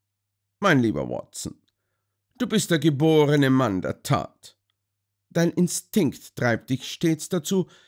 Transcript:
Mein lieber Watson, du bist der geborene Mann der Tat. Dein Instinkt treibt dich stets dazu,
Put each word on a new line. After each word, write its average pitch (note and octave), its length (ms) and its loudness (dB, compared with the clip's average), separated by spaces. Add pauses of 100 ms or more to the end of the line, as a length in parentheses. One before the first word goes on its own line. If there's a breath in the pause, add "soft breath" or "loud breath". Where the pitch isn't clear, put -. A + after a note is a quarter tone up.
(600)
Mein E3 200 4
lieber D2 300 -2
Watson, - 460 -12 (840)
du A#3+ 100 -2
bist G#3+ 240 0
der D#3+ 80 2
geborene D3 720 4
Mann B2 320 2
der - 220 -8
Tat. - 540 -6 (720)
Dein E3+ 220 0
Instinkt - 840 -4
treibt A#2+ 340 -2
dich - 220 -6
stets D#3+ 380 -4
dazu, F#3 380 -2 (200 soft breath)